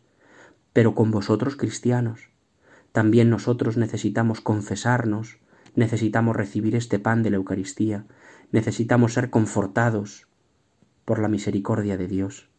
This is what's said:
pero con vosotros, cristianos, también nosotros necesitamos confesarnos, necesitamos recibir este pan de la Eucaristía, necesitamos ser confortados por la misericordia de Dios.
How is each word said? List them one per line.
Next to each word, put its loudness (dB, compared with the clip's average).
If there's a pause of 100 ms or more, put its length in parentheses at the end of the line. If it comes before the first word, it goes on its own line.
(720)
pero 4
con 2
vosotros, 0
cristianos, -2 (680)
también 4
nosotros 0
necesitamos -2
confesarnos, -2 (380)
necesitamos 2
recibir -2
este -2
pan 0
de 0
la 0
Eucaristía, -4 (460)
necesitamos 2
ser -2
confortados 0 (800)
por -2
la 0
misericordia -2
de -6
Dios. -6 (100)